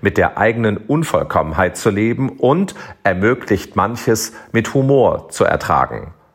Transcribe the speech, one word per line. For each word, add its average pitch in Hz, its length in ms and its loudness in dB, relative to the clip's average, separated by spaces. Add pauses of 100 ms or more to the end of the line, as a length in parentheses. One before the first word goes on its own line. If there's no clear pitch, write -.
mit 101 160 0
der 87 220 2
eigenen 110 380 2
Unvollkommenheit 90 1000 0
zu - 140 0
leben 113 380 0
und 160 480 0 (260)
ermöglicht 101 720 0
manches 110 580 -2 (200)
mit 113 220 0
Humor 135 560 2
zu - 140 0
ertragen. 69 680 -2 (200)